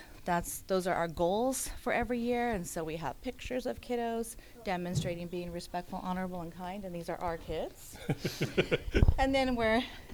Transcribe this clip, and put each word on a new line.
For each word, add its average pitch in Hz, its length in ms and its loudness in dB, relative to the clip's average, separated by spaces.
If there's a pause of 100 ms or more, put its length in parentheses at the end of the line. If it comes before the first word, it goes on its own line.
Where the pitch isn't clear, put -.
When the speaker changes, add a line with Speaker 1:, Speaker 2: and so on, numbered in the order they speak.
(260)
Speaker 1:
That's, 175 400 0
those 185 220 2
are 170 60 4
our 170 120 2
goals 202 640 2 (100)
for - 120 0
every 240 260 2
year, 240 320 2
and 180 160 0
so 165 160 -4
we 156 140 -2
have 147 260 -4
pictures 254 420 -4
of 247 160 -4
kiddos 233 540 -2 (300)
demonstrating 175 640 -2
being 175 240 -6
respectful, 175 500 -6
honorable, 185 380 -2
and 165 120 -8
kind, 185 320 -8
and 180 80 -6
these 170 160 -6
are 170 120 -2
our 165 180 -2
kids. 170 640 -6
Speaker 2:
<laughs> - 40 -8 (1120)
Speaker 1:
And 269 160 4
then 262 220 4
we're, 226 260 4 (320)